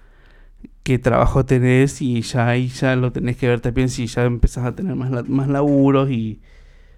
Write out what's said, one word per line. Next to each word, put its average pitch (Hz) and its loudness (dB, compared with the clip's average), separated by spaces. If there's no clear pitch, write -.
qué 127 0
trabajo 127 2
tenés 127 2
y 120 -2
ya 120 -2
ahí 123 0
ya 131 -2
lo 127 0
tenés 123 -4
que 127 -2
ver 120 2
también 127 0
si 123 -6
ya 120 -2
empezás 123 0
a 120 -4
tener 185 -6
más 127 -4
la-, 120 -4
más 135 -2
laburos 139 2
y, 110 -4